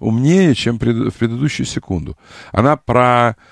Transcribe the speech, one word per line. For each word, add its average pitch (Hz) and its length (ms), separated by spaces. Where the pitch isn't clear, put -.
умнее, 139 540
чем 117 240
пред-, 113 360
в - 40
предыдущую 123 480
секунду. - 500
Она 139 260
про-, 120 600